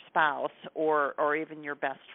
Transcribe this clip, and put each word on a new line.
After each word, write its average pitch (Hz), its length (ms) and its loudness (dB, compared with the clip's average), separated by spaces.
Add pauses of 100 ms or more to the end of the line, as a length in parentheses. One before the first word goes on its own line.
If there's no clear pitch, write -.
spouse 143 460 0 (220)
or, 151 440 2
or 147 160 2
even 156 300 -6
your 147 100 -6
best 139 260 -6 (140)